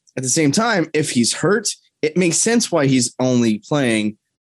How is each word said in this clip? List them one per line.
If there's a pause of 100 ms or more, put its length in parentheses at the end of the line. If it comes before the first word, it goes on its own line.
(160)
at
the
same
time,
if
he's
hurt, (340)
it
makes
sense
why
he's
only
playing (260)